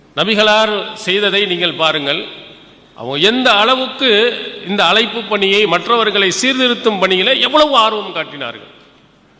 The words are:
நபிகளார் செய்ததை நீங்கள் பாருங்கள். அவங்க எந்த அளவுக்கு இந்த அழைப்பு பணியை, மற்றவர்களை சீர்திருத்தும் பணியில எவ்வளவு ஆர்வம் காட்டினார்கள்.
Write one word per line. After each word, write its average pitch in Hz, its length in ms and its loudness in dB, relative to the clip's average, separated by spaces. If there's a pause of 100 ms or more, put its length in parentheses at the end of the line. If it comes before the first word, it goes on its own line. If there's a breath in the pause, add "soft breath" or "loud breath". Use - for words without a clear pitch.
(160)
நபிகளார் 214 800 2
செய்ததை 202 520 0
நீங்கள் 175 280 -2
பாருங்கள். 156 520 -2 (680)
அவங்க 139 320 -2
எந்த 247 240 2
அளவுக்கு 233 840 2 (340)
இந்த 196 180 0
அழைப்பு 214 380 0
பணியை, 202 420 2
மற்றவர்களை 202 640 0
சீர்திருத்தும் 247 720 0
பணியில 190 380 2
எவ்வளவு 277 360 2
ஆர்வம் 214 380 0
காட்டினார்கள். 139 540 -10 (720)